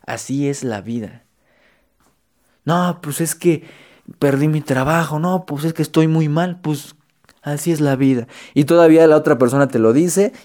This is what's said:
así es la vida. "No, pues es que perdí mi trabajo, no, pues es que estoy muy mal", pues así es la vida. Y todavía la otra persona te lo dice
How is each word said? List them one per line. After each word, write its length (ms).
así 440
es 140
la 180
vida. 420
"No, 360
pues 200
es 140
que 280
perdí 280
mi 140
trabajo, 580
no, 260
pues 180
es 100
que 100
estoy 240
muy 200
mal", 320
pues 360
así 280
es 100
la 140
vida. 320
Y 100
todavía 400
la 120
otra 200
persona 300
te 120
lo 140
dice 400